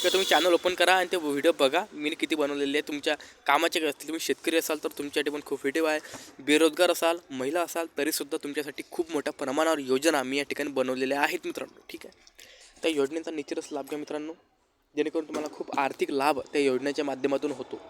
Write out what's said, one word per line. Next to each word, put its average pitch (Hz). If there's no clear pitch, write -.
तर 180
तुम्ही 190
चॅनल 175
ओपन 175
करा 175
आणि 180
ते 185
व्हिडिओ 147
बघा, 147
मी 147
किती 156
बनवलेले 143
आहे. 151
तुमच्या 147
कामाचे 165
काय 156
असतील, -
तुम्ही 160
शेतकरी 160
असाल 160
तर 160
तुमच्यासाठी 147
पण 147
खूप 139
व्हिडिओ 151
आहे, 151
बेरोजगार 156
असाल, 170
महिला 139
असाल, 165
तरीसुद्धा 151
तुमच्यासाठी 147
खूप 170
मोठ्या 139
प्रमाणावर 151
योजना 139
मी 131
या 143
ठिकाणी 143
बनवलेल्या 131
आहेत 165
मित्रांनो. -
ठीक -
आहे, -
त्या 165
योजनेचा 156
निश्चितच 156
लाभ 139
घ्या 151
मित्रांनो, 151
जेणेकरून 151
तुम्हाला 151
खूप -
आर्थिक 139
लाभ 139
त्या 147
योजनेच्या 139
माध्यमातून 139
होतो. 123